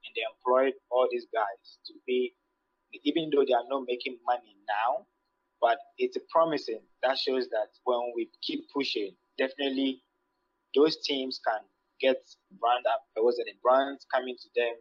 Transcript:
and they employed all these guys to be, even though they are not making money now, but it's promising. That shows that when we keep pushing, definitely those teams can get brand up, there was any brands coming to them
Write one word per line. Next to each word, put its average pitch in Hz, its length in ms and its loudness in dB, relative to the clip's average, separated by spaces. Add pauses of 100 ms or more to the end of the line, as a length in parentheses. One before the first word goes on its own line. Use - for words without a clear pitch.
and - 100 -16
they 113 100 -4
employed 127 480 2 (160)
all 123 220 2
these 120 200 -6
guys 107 540 -4
to - 80 -16 (140)
be, 127 260 -2 (720)
even 156 260 -2
though 143 160 4
they 127 80 2
are 120 160 0
not 135 160 -4
making 123 400 -6
money 123 300 -4 (120)
now, 117 380 -2 (560)
but - 160 4 (200)
it's 127 200 -2 (120)
promising. 147 520 0 (220)
That 131 140 2
shows 131 320 -2
that 107 200 -2 (140)
when 120 320 -2
we 117 140 -4 (120)
keep - 320 -6
pushing, 110 420 -4 (220)
definitely 135 640 -2 (720)
those 151 240 4
teams 131 480 -6
can 113 160 0 (380)
get 131 180 2 (420)
brand 120 280 2
up, - 160 -2 (120)
there 113 80 0
was 120 160 2
any 110 220 -6
brands 135 520 4
coming 127 220 -2
to - 200 -20
them 117 260 0